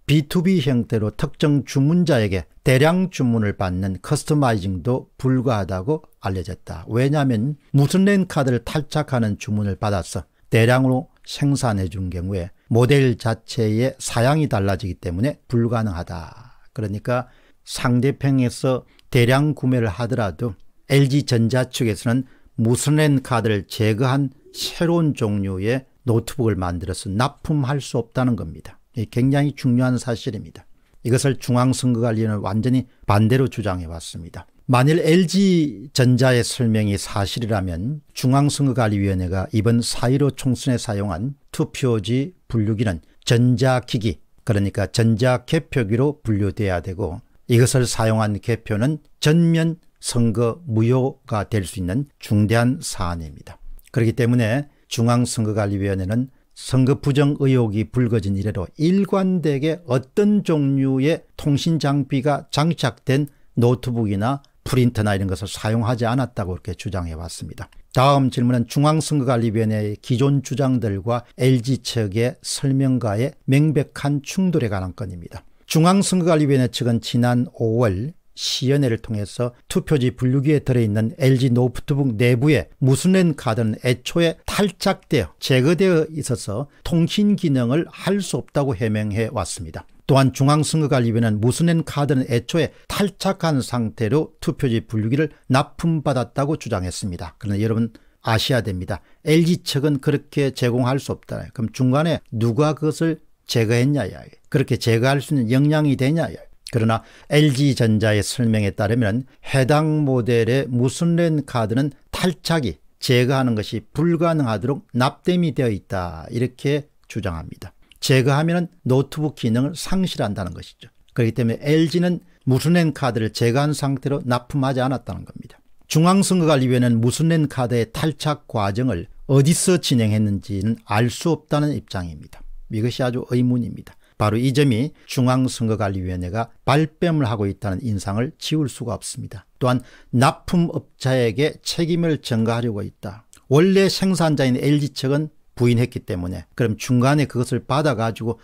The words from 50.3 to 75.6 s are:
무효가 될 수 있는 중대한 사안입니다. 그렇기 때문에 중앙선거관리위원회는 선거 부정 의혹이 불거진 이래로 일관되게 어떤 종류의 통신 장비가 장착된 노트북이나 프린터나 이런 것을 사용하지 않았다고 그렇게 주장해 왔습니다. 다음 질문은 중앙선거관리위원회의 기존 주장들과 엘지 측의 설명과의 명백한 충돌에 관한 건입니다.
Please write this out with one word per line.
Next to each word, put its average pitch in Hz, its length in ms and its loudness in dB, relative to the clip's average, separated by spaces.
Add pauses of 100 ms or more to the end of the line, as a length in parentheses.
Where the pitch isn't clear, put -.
무효가 117 840 0
될 104 160 -2
수 - 140 -10
있는 95 280 -2 (100)
중대한 113 640 2
사안입니다. 85 800 -8 (320)
그렇기 113 220 0
때문에 123 540 0 (200)
중앙선거관리위원회는 107 1400 0 (240)
선거 131 460 2
부정 143 400 2
의혹이 117 520 2
불거진 107 440 0
이래로 98 320 -4 (100)
일관되게 175 1080 0
어떤 208 580 0
종류의 139 800 0 (140)
통신 151 420 0
장비가 139 720 -2
장착된 143 760 0 (260)
노트북이나 117 880 0 (220)
프린터나 120 500 2
이런 98 120 -2
것을 95 200 -6
사용하지 113 580 -2
않았다고 113 460 -2
그렇게 87 220 -8
주장해 87 400 -6
왔습니다. 85 560 -12 (240)
다음 135 360 4
질문은 123 380 0
중앙선거관리위원회의 117 1300 0
기존 139 420 0
주장들과 120 800 -2 (140)
엘지 127 420 2
측의 113 640 -2
설명과의 131 920 0 (120)
명백한 143 800 2
충돌에 170 440 0
관한 92 260 -4
건입니다. - 500 -12 (240)